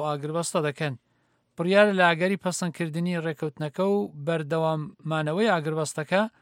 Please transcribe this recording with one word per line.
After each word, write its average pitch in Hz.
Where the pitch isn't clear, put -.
ئاگربەستە 151
دەکەن. 143
بڕیار 196
لە 180
ئاگەری 180
پەسەندکردنی 170
ڕێکەوتنەکە 156
و 202
بەردەواممانەوەی 156
ئاگربەستەکە، 160